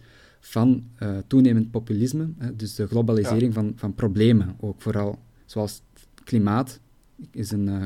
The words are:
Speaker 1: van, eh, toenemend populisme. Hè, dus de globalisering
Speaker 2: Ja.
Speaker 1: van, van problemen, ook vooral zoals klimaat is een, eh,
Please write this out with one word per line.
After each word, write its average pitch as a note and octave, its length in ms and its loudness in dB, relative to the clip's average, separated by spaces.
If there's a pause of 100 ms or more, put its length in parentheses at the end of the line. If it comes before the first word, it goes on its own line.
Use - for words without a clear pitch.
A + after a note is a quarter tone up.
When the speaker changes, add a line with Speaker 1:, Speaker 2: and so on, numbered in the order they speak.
(400)
Speaker 1:
van, A#2+ 440 2 (120)
eh, G2+ 200 -6 (100)
toenemend A#2 440 4
populisme. A#2+ 580 -2 (100)
Hè, A#2+ 180 -8
dus G#2+ 180 -10
de G#2 120 -4
globalisering A2+ 680 2
Speaker 2:
Ja. A2+ 60 -2
Speaker 1:
van, G#2+ 160 -2
van G2+ 180 -6
problemen, G#2 640 2
ook G2+ 200 -8
vooral G#2 380 -4 (260)
zoals - 380 -6 (420)
klimaat A2 560 0 (500)
is G2+ 200 -10
een, G#2 180 -2
eh, G2 180 -4